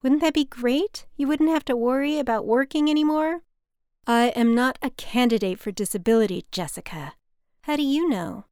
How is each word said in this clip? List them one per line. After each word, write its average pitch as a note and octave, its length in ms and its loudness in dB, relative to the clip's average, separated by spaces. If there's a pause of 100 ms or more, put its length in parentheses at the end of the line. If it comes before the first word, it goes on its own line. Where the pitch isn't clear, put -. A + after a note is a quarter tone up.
Wouldn't C#4 180 4
that D#4+ 140 2
be D4+ 100 2
great? B3+ 680 -2
You C#4+ 120 -2
wouldn't D4+ 220 2
have D#4+ 160 0
to B3+ 100 0
worry C4+ 440 0
about A#3 260 -2
working C4+ 460 2
anymore." D#4 500 2 (640)
"I A#3 300 4
am A#3 180 2
not B3 300 0
a C4 80 -4
candidate A3+ 680 -2
for G#3+ 120 -8
disability, G3+ 800 0
Jessica." D#3 640 -10 (460)
"How D4+ 140 -2
do D4 80 0
you C#4+ 240 2
know?" F#3+ 440 -4